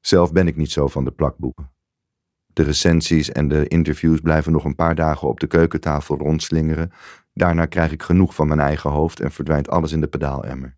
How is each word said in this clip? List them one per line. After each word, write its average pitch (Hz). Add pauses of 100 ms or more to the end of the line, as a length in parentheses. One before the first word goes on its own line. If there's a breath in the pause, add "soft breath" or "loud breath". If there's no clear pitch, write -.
Zelf 87
ben 90
ik 78
niet 76
zo 71
van 69
de 62
plakboeken. 67 (760)
De -
recensies 80
en 73
de 73
interviews 80
blijven 78
nog 76
een 71
paar 82
dagen 78
op -
de 78
keukentafel 78
rondslingeren. 80 (420 loud breath)
Daarna 85
krijg 80
ik 78
genoeg 90
van 76
mijn 76
eigen 73
hoofd 76
en -
verdwijnt 73
alles 80
in 80
de 71
pedaalemmer. 65